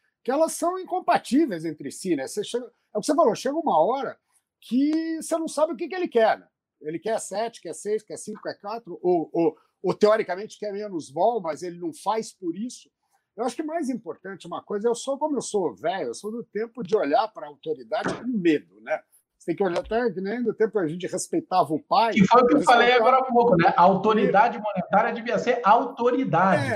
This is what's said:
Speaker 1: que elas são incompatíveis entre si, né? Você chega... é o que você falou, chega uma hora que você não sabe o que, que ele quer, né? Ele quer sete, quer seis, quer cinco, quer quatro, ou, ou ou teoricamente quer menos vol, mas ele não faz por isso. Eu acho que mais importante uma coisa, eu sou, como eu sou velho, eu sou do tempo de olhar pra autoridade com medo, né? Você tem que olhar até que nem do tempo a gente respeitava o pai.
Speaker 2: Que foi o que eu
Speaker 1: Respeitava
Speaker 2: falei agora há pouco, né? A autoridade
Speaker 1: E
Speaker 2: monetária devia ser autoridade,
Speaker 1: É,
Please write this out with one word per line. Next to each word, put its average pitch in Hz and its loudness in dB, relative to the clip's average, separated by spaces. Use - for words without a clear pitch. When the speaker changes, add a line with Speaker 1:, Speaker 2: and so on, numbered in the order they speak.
Speaker 1:
que - -6
elas 311 0
são 359 -4
incompatíveis 311 0
entre 151 -8
si, 180 -2
né? 131 -4
Você 202 -6
chega... 247 -6
é 214 0
o - -4
que - -8
você 294 0
falou, 277 4
chega 285 -4
uma 240 0
hora 233 -4
que 311 0
você - -4
não 320 -4
sabe 311 -2
o 240 -8
que, 330 -8
que 370 -10
ele 359 -4
quer, 220 2
né? - -20
Ele 160 -10
quer 208 -4
sete, 226 -8
quer 165 -12
seis, 214 -6
quer 151 -14
cinco, - -14
quer 156 -10
quatro, 202 -12
ou, 175 2
ou 160 2
ou 180 -2
teoricamente 208 0
quer 208 -8
menos 196 -8
vol, 202 0
mas 156 -8
ele 175 -10
não 170 -8
faz 226 -6
por 175 -8
isso. 240 -12
Eu 214 -6
acho 240 -6
que 330 -8
mais 311 -4
importante 190 -10
uma 165 -10
coisa, 202 -4
eu 233 2
sou, 262 -6
como 294 -2
eu 214 -4
sou 170 -2
velho, 160 -4
eu 113 -6
sou 214 -10
do 226 -8
tempo 226 -8
de 190 -2
olhar 175 2
pra 151 -14
autoridade 151 -6
com - -10
medo, 170 0
né? 151 -6
Você - -18
tem 170 -4
que 196 0
olhar 170 -2
até 233 -2
que 185 -6
nem 202 -4
do 214 -2
tempo 220 0
a 175 0
gente 175 -6
respeitava 170 -2
o - -4
pai. 214 2
Speaker 2:
Que 196 6
foi 247 8
o - 4
que - 4
eu - 6
Speaker 1:
Respeitava 240 6
Speaker 2:
falei 247 6
agora 247 6
há 254 2
pouco, 233 4
né? 170 4
A 175 6
autoridade 202 4
Speaker 1:
E 208 -10
Speaker 2:
monetária 208 0
devia 233 -4
ser 240 0
autoridade, 196 2
Speaker 1:
É, 262 -4